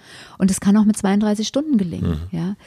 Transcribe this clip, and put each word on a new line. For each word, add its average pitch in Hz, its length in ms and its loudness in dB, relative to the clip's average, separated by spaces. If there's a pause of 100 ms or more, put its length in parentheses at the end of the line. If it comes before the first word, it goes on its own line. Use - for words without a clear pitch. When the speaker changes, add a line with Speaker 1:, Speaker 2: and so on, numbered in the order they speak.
(360)
Speaker 1:
und 190 140 2
es 190 100 -4
kann 202 160 4
auch 214 80 6
mit 214 140 2
zweiunddreißig 208 500 0
Stunden 294 300 0
gelingen, 90 520 -4
Speaker 2:
Mhm. - 80 -6
Speaker 1:
ja. 180 180 -4 (100)